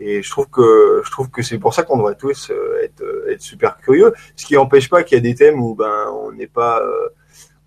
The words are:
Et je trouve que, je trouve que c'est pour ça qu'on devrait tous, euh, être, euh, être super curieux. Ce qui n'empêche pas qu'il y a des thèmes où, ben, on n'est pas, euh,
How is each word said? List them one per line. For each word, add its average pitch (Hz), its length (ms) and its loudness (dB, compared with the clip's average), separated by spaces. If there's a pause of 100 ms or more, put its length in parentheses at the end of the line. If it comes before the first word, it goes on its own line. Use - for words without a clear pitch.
Et 104 200 -6
je - 80 -14
trouve - 180 -6
que, 113 560 6
je - 60 -14
trouve 131 180 -10
que 123 140 -10
c'est 117 160 -8
pour 110 160 -4
ça - 80 -2
qu'on 139 160 -2
devrait 104 180 -2
tous, - 340 -8
euh, - 320 -6
être, - 200 -12
euh, - 300 -8
être - 100 -10
super - 340 -6
curieux. 175 380 2 (200)
Ce - 120 -20
qui 147 80 -2
n'empêche 135 340 4
pas 175 140 2
qu'il 143 140 0
y - 20 0
a 117 40 0
des 120 120 -2
thèmes 143 260 4
où, 113 140 -4
ben, 107 320 -4 (180)
on 110 80 -14
n'est 110 140 -16
pas, 117 340 -2
euh, 92 300 -6 (560)